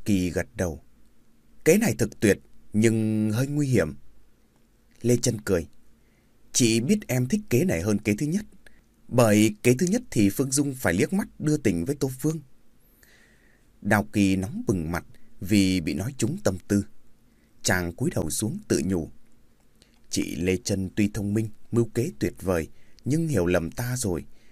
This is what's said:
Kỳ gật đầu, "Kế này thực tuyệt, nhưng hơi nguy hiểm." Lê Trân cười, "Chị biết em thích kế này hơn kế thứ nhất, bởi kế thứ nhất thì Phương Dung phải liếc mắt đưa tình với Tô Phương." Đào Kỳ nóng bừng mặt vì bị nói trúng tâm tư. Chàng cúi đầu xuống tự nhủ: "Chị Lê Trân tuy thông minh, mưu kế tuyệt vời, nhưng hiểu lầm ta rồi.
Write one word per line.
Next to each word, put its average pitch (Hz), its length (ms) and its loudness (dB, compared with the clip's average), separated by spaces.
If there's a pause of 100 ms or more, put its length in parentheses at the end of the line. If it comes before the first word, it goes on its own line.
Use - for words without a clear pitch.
Kỳ 92 240 2
gật 85 260 -2
đầu, 87 280 -4 (840)
"Kế 165 120 6
này 220 200 2
thực - 220 -2
tuyệt, 101 200 4 (340)
nhưng 110 580 2
hơi 123 160 -2
nguy 147 200 -2
hiểm." 90 280 2 (1080)
Lê 120 160 4
Trân 107 240 0
cười, 85 260 0 (840)
"Chị 117 280 4
biết 175 280 2
em 127 200 0
thích 214 220 -2
kế 123 140 2
này 107 180 0
hơn 104 160 2
kế 104 180 0
thứ 147 100 -2
nhất, 180 200 -4 (640)
bởi 107 560 6
kế 123 160 6
thứ 185 60 2
nhất 220 160 0 (100)
thì 101 180 4
Phương 135 220 -2
Dung 139 240 0
phải 90 180 0
liếc 95 200 0
mắt 190 140 -2 (120)
đưa 151 180 0
tình 87 280 0
với 143 100 -4
Tô 135 240 -2
Phương." 156 200 -2 (1400)
Đào 101 320 2
Kỳ 98 220 4
nóng 123 320 -6
bừng 85 240 -2
mặt 87 140 -6 (340)
vì 95 420 2
bị 78 120 -2
nói 98 240 -6
trúng 143 260 -2
tâm 95 140 0 (100)
tư. 101 180 2 (800)
Chàng 90 260 0
cúi 135 220 -4
đầu 82 140 -2
xuống 123 380 -4
tự 85 180 2
nhủ: 87 240 -2 (1000)
"Chị - 260 -6
Lê 92 220 0
Trân 95 380 -4
tuy 104 180 2
thông 101 200 -4
minh, 110 160 -2 (220)
mưu 117 140 2
kế 120 340 -4
tuyệt 90 220 -2
vời, 87 260 -2 (380)
nhưng 117 220 0
hiểu 101 180 0
lầm 87 260 0
ta 123 260 -6
rồi. 95 280 -4 (260)